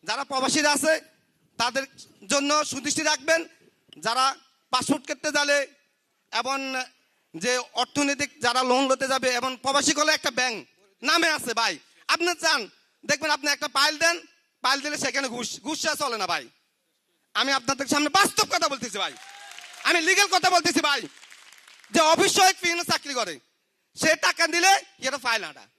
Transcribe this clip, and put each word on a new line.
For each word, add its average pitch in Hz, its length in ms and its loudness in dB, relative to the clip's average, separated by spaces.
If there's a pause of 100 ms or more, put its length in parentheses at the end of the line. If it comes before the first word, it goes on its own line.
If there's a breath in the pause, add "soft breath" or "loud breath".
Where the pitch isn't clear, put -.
যারা 240 220 -4
প্রবাসীরা 277 480 0
আছে, 311 280 0 (560)
তাদের 247 280 -2 (420)
জন্য 285 380 0
সুদৃষ্টি 285 380 -6
রাখবেন। 302 380 0 (580)
যারা 247 380 0 (340)
পাসপোর্ট 254 360 0
করতে 302 240 -6
গেলে 285 260 2 (760)
এবং 254 260 -2 (760)
যে 247 240 -2 (140)
অর্থনৈতিক 277 580 -2 (100)
যারা 247 220 0
লোন 254 280 2
নিতে 262 180 0
যাবে, 262 260 0
এবং 254 280 -4
প্রবাসী 277 300 2
করলে 302 200 2
একটা 294 180 0
ব্যাংক 247 260 -2 (460)
নামে 330 260 2
আছে 247 260 -2
ভাই, 214 240 -2 (300 soft breath)
আপনি 320 180 0
যান, 320 340 0 (440)
দেখবেন 294 260 -2
আপনি 294 200 -2
একটা 285 180 -4
ফাইল 294 300 0
দেন, 330 180 2 (460)
ফাইল 269 180 0
দিলে 294 160 -6
সেখানে 262 320 -4
ঘুষ, 240 200 -8 (120)
ঘুষ 285 220 -8
ছাড়া 302 140 -2
চলে 254 220 -4
না 190 80 -4
ভাই। 151 220 -4 (840)
আমি 254 180 0
আপনাদের 269 340 -2
সামনে 294 220 0
বাস্তব 392 420 2
কথা 330 180 0
বলতেছি 226 300 -8
ভাই, 170 140 -4 (720)
আমি 339 160 4
লিগ্যাল 381 300 4
কথা 370 200 4
বলতেছি 349 300 2
ভাই, 285 220 0 (880)
যে 330 100 4
অফিস 330 320 4
সহায়ক 370 300 6
বিভিন্ন 339 200 -2
চাকরি 294 320 -4
করে, 202 200 -4 (640)
সে 320 200 2
টাকা 330 300 0
দিলে 349 260 4 (260)
এটা 262 200 -4
ফাইল 226 260 -2
আটা। 135 200 -14 (140)